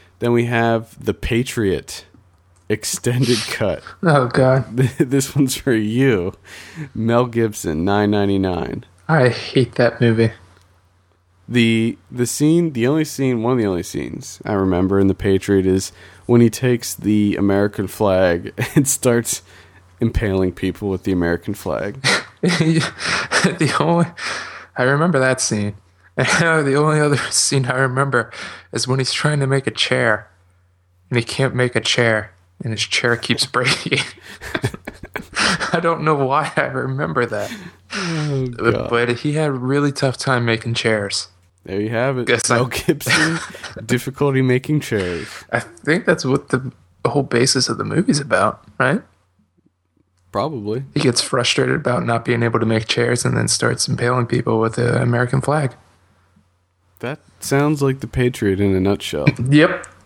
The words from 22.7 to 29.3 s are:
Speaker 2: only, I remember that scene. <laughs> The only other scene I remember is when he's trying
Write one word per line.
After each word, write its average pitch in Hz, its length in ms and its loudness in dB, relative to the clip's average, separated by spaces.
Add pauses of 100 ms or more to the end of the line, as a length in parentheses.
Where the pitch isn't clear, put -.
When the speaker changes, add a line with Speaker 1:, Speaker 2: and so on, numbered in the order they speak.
Speaker 2:
only, 170 260 2 (720)
I 127 60 0
remember 143 340 2
that 131 240 2
scene. 104 340 -2 (200)
<laughs> - 220 -20
The 156 580 2
only 151 240 2
other 147 180 2 (140)
scene 131 340 0
I 127 140 -2
remember 131 500 0 (420)
is 120 160 -4
when 131 120 0
he's 127 120 -2
trying 147 280 0